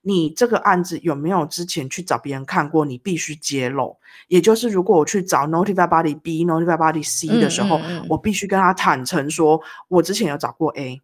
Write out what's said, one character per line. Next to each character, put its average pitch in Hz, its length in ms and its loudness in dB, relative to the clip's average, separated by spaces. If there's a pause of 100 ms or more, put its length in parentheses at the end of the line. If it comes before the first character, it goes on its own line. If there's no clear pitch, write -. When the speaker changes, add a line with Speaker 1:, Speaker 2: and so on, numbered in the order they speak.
Speaker 1:
你 180 280 0
这 196 180 2
个 226 120 0
案 185 240 4
子 170 160 -6
有 165 160 -2
没 147 140 -4
有 180 160 0
之 175 200 -8
前 147 240 -8
去 - 120 -10
找 143 160 -2
别 139 180 -8
人 135 100 -10
看 156 240 -2
过， 156 160 2
你 131 120 -8
必 180 200 -4
须 151 180 -8
揭 135 340 -4
露。 135 280 -4 (300)
也 180 140 4
就 220 140 6
是 233 140 -2
如 190 120 0
果 185 160 4
我 147 80 4
去 196 180 -2
找 147 240 0
notified 180 420 0
body 160 300 2
B、 165 260 -4
notified 165 320 0
body 160 280 0
C - 220 -6 (140)
的 202 80 2
时 170 140 -4
候， 190 140 2
Speaker 2:
嗯， 160 60 -4
嗯， 170 180 -8
嗯。 - 80 -14
Speaker 1:
我 160 80 0
必 220 160 -2
须 196 140 -6
跟 196 120 0
他 185 140 4
坦 151 320 0
诚 143 240 -2
说， 156 320 2 (260)
我 180 140 4
之 180 120 -4
前 214 160 -2
有 143 80 -4
找 - 160 -4
过 156 180 -2
A。 131 320 -10